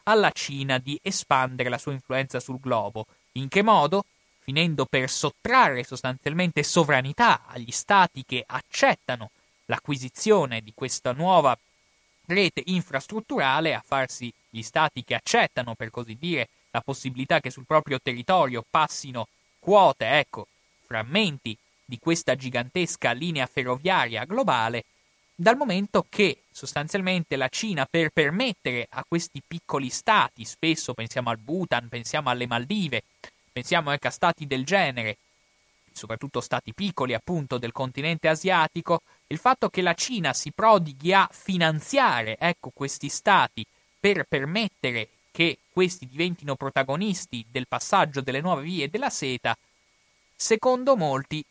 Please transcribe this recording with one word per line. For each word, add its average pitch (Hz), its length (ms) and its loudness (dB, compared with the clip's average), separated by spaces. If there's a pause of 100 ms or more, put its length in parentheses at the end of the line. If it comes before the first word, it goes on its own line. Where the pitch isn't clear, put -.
alla 208 300 4
Cina 135 460 -2
di 139 240 -6
espandere 131 680 0
la 120 80 -2
sua 143 140 -8
influenza 131 460 -4
sul 127 220 -10
globo. 110 460 -2 (260)
In 135 160 -8
che 190 140 2
modo? 196 420 4 (360)
Finendo 147 440 2
per 131 240 0
sottrarre 156 760 2
sostanzialmente 147 800 -2
sovranità 147 840 4
agli 120 260 -12
stati 185 540 2
che 123 200 -4
accettano 127 840 -2 (340)
l'acquisizione 131 960 0
di 110 140 -16
questa - 380 -4
nuova 151 460 4 (680)
rete 180 380 0
infrastrutturale, 160 1080 0
a 107 100 -8
farsi 123 480 -4 (180)
gli 113 120 -10
stati 151 420 0
che - 100 -4
accettano, 123 600 0
per 110 160 -10
così 113 280 -10
dire, 151 300 -4 (240)
la 120 80 -2
possibilità 135 600 -2
che 127 100 -8
sul 127 160 -16
proprio 147 340 0
territorio 127 680 0
passino 139 600 -2 (320)
quote, 151 580 6
ecco, 117 300 -4 (380)
frammenti 127 680 -2 (280)
di 123 140 -12
questa 165 360 0
gigantesca 127 800 -2
linea 139 340 -2
ferroviaria 127 800 0
globale, 131 600 0 (520)
dal 214 200 4
momento 202 520 0
che - 420 0
sostanzialmente 170 880 -4
la 131 120 0
Cina, 165 380 -4
per 165 240 0
permettere 151 800 -2
a 131 160 -10
questi 170 400 -4
piccoli 139 440 -6
stati, 151 540 0
spesso 156 500 -4
pensiamo 117 360 -4
al 117 80 -2
Bhutan, 120 500 -4
pensiamo 127 420 -4
alle 123 160 -2
Maldive, 123 580 -2 (480)
pensiamo, 147 400 -2
ecco, 143 160 -2
a - 20 -6
stati 160 380 -2
del 131 160 -2
genere, 131 540 0 (800)
soprattutto 113 440 -8
stati 123 320 -4
piccoli, 143 420 -2
appunto, 135 440 -4
del 120 140 -6
continente 143 560 -2
asiatico, 165 760 0 (260)
il 151 100 -6
fatto - 300 2
che - 140 -4
la 175 120 2
Cina 180 380 -2
si - 200 -6
prodighi 175 600 4
a 190 200 6
finanziare, 160 1080 0
ecco, 165 340 -2
questi 139 360 -8
stati 135 580 2 (320)
per 196 260 2
permettere 139 840 -4 (240)
che 165 260 0 (140)
questi 180 340 -2
diventino 143 480 -6
protagonisti 135 960 -4
del 127 160 -6
passaggio 151 540 0
delle 131 200 -2
nuove 165 220 -2
vie 156 260 -4
della 226 220 -4
seta, 123 460 -4 (800)
secondo 254 640 2
molti 147 540 -2